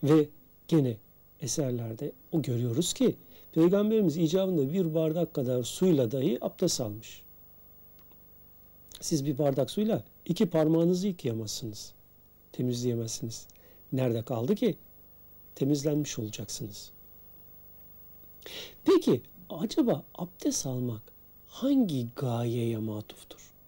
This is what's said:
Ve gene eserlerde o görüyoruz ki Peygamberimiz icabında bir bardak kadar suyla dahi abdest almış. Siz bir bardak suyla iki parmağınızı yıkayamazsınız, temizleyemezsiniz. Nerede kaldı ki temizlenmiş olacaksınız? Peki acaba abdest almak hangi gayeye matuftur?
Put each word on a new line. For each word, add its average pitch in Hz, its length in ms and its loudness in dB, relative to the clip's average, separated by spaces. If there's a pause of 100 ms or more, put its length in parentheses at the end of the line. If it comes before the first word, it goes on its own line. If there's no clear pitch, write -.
Ve 147 260 6 (380)
gene 131 300 2 (440)
eserlerde 123 720 -4 (200)
o 160 100 0
görüyoruz 123 520 -2
ki 247 220 2 (360)
Peygamberimiz 196 680 4
icabında 170 560 2
bir 175 200 0
bardak 160 400 0
kadar 127 300 0
suyla 135 480 2
dahi 139 300 0
abdest - 400 -2
almış. 110 400 -10 (1800)
Siz 139 240 -2
bir 143 120 -2
bardak 139 340 2
suyla 208 320 0 (220)
iki 170 240 2
parmağınızı 165 580 4
yıkayamazsınız, 113 840 -6 (580)
temizleyemezsiniz. 120 960 -4 (440)
Nerede 127 300 0
kaldı 131 340 -2
ki 208 220 0 (760)
temizlenmiş 147 640 0
olacaksınız? 107 720 -10 (1900)
Peki 302 360 6 (280)
acaba 208 560 0 (100)
abdest - 500 -4
almak 123 360 -4 (460)
hangi 214 680 0
gayeye 117 640 -2
matuftur? - 760 -10 (140)